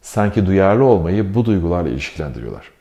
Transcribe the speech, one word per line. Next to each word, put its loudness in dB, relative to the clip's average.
Sanki -2
duyarlı 4
olmayı 2
bu 2
duygularla 0
ilişkilendiriyorlar. -10